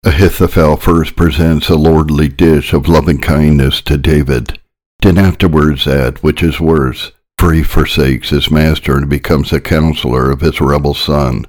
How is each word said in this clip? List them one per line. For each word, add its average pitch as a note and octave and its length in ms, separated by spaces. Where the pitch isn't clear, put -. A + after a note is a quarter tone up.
Ahithophel E2 720
first E2 400
presents E2 540
a F2+ 60
lordly D2+ 540
dish D#2 440
of D2 140
loving D#2 320
kindness D2 600
to - 140
David, C#2 600
then F#2 160
afterwards D#2 680
that C2+ 380
which D#2 180
is E2 180
worse, D#2 520
for E2+ 160
he D#2+ 80
forsakes C#2 720
his C#2+ 180
master D#2 480
and C#2+ 100
becomes C#2+ 460
a C#2+ 80
counselor C#2 720
of C#2 100
his D#2 180
rebel C#2+ 360
son. C2+ 540